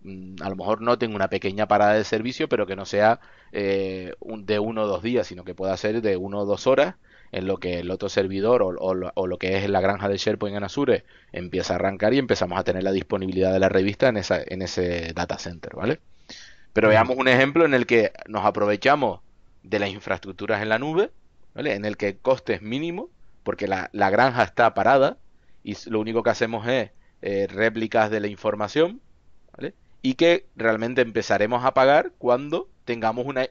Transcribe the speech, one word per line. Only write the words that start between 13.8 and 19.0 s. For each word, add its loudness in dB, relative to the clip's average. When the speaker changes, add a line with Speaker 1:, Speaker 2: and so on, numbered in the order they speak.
Speaker 1:
en 0
esa, -2
en -8
ese -4
data -6
center, -14
¿vale? -4
Pero 4
Speaker 2:
Ujú. 8
Speaker 1:
veamos 4
un 2
ejemplo 6
en 4
el 2
que 4
nos -4
aprovechamos 2